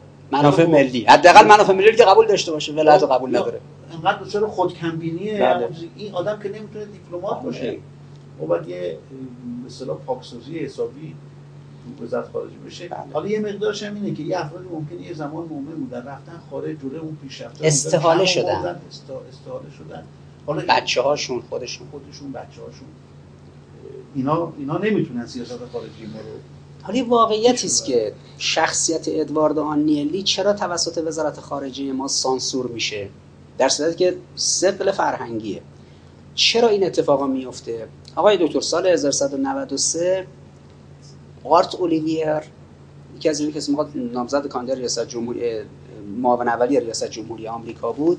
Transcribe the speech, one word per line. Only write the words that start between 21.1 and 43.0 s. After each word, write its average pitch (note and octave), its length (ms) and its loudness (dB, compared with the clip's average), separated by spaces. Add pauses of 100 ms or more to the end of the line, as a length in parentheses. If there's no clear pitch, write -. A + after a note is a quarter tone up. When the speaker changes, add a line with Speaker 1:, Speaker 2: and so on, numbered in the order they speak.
Speaker 1:
خودشون. - 400 -10
Speaker 2:
خودشون، C#3+ 420 -14
بچه‌هاشون. A#2 560 -16 (1300)
اینا، D3+ 440 -2
اینا D3 200 -4
نمی‌تونن D3 480 -2
سیاست A#2+ 240 -10 (220)
خارجی A2 400 -12
ما A2 60 -14
رو G#2+ 60 -14 (580)
Speaker 1:
حالا G#3 160 -4
یه B3+ 60 0
واقعیتی A3+ 640 4
است - 200 -2
Speaker 2:
پیش C3 80 0
ببرن. A2 140 2
Speaker 1:
که - 40 -6 (260)
شخصیت - 720 0
ادوارد D3+ 500 0
آنیلی D3+ 640 0
چرا G3 300 2
توسط E3+ 540 -4
وزارت D3+ 340 -4
خارجه C#3 520 -8
ما C3+ 160 -4
سانسور - 580 -2
می‌شه؟ G#2+ 420 -6 (500)
در C3 100 4
صورتی E3 280 0
که F3+ 200 2 (220)
ثقل F#3+ 520 0
فرهنگیه. A#2+ 680 -2 (760)
چرا A#3 340 4
این G3 180 2
اتفاقا C#3+ 400 2
میفته؟ A#2+ 600 -6 (280)
آقای F3 300 4
دکتر، C#3 140 0
سال F3 260 0
هزار D3 240 4
سیصد D#3+ 240 0
و - 20 -6
نود C3+ 360 -4
و C#3 40 -4
سه F3+ 500 0 (1160)
آرت F3+ 300 4
اولیویر، D#3+ 640 0 (760)